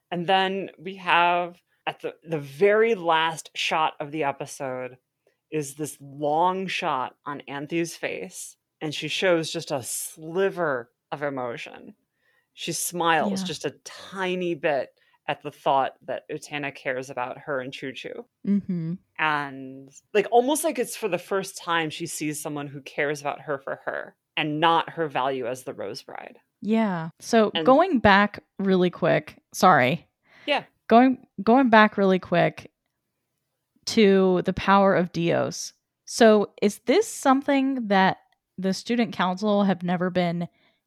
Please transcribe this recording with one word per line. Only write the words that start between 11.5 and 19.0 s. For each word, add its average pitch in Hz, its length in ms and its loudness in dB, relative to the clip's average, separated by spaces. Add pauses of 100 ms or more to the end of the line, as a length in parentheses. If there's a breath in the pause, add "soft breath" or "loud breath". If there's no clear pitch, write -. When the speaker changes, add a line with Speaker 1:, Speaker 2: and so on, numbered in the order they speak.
Speaker 1:
She - 200 -10
smiles 165 680 0
Speaker 2:
Yeah. 185 60 -6
Speaker 1:
just 156 180 -8
a 139 100 -6 (100)
tiny 185 720 -6
bit 143 340 -2 (380)
at 147 160 -6
the 147 80 -10
thought 139 420 0 (100)
that - 260 -10
Utena 143 460 -8
cares 131 340 -6
about 127 300 -8
her 139 220 -6
and 131 100 -10
Choo 135 220 -12
Choo. - 320 -14 (200)
Speaker 2:
Mm-hmm. 180 500 -2 (220)